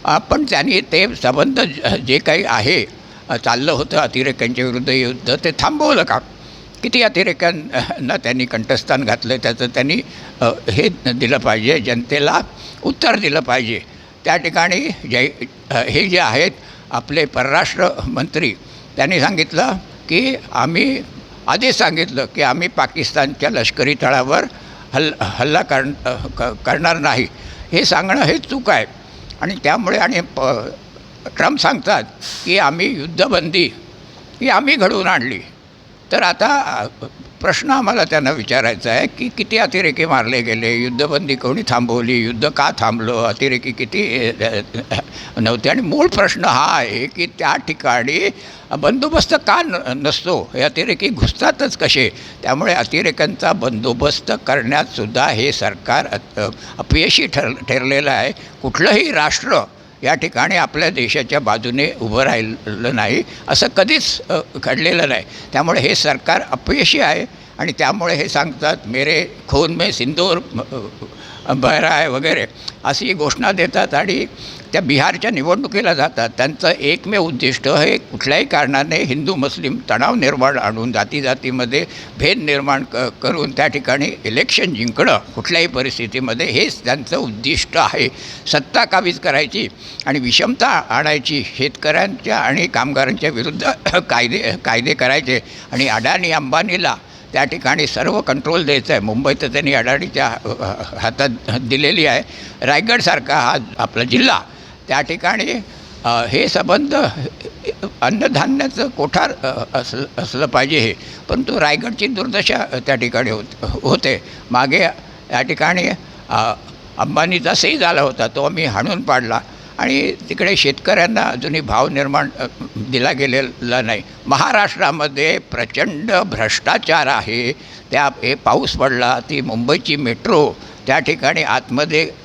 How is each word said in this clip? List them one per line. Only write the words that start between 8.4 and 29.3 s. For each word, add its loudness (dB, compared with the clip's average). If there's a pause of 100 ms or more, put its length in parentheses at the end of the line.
कंठस्थान 0
घातलं, 0
त्याचं -2
त्यांनी, 0 (400)
अ, 4 (260)
हे 4 (260)
दिलं 2
पाहिजे, 2
जनतेला 0 (420)
उत्तर 2
दिलं 2
पाहिजे. 0 (440)
त्या 4
ठिकाणी 0 (220)
जय-, 0 (260)
अ, -4
हे 2
जे 2
आहेत 2 (400)
आपले 0
परराष्ट्र 0 (180)
मंत्री, -2 (420)
त्यांनी 2
सांगितलं 2 (360)
की 2 (160)
आम्ही 2 (440)
आधीच 2
सांगितलं 0
की 0
आम्ही 2
पाकिस्तानच्या 0
लष्करी 0
तळावर 2 (500)
हल-, 0
हल्ला 2
कर-, 0
अ, -2 (240)
क-, -4
करणार 2
नाही, 2 (460)
हे 4
सांगणं 2
हे 4
चूक -2
आहे. 4 (540)